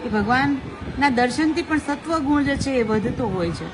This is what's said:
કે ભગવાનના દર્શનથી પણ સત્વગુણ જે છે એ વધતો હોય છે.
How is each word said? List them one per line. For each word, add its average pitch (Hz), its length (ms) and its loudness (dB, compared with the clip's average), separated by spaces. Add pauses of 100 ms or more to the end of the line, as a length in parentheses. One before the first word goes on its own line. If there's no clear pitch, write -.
કે 240 60 -4
ભગવાનના 254 1000 0
દર્શનથી 269 520 2
પણ 311 160 0
સત્વગુણ 294 680 0
જે 277 120 2
છે 277 160 -2
એ 254 120 2
વધતો 220 440 0
હોય 185 220 0
છે. 165 240 -6